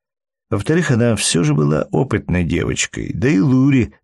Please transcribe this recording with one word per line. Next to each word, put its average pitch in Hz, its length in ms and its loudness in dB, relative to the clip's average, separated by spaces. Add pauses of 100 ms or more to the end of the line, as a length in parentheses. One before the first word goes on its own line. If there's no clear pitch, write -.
(520)
Во-вторых, 156 400 0
она 117 240 2
всё - 280 0
же 151 100 2
была 76 380 0
опытной 87 520 -2
девочкой, 64 720 -4
да 113 140 -2
и 175 120 2
Лури 131 540 2 (100)